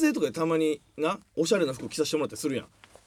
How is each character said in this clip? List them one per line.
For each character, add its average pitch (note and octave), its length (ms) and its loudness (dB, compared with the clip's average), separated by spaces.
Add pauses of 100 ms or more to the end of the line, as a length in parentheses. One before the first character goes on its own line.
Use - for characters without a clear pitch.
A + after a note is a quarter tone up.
影 D4+ 140 4
と A#3+ 60 -2
か D#3+ 60 0
で C3 60 0
た D#3+ 140 -2
ま E3 100 2
に D#3 240 2 (160)
な、 E3 240 -2 (160)
お D#3 80 2
し E3 80 2
ゃ G#3 60 4
れ E3+ 80 2
な C3 80 -2
服 B2 140 -10
着 - 80 -10
さ D3+ 100 2
せ - 60 -4
て D#3+ 40 0
も D3+ 60 2
ら C3 60 -2
っ - 20 -6
て A2 60 -12
す D3+ 120 -4
る C3+ 80 -2
や C#3 60 -4
ん。 - 40 -14 (400)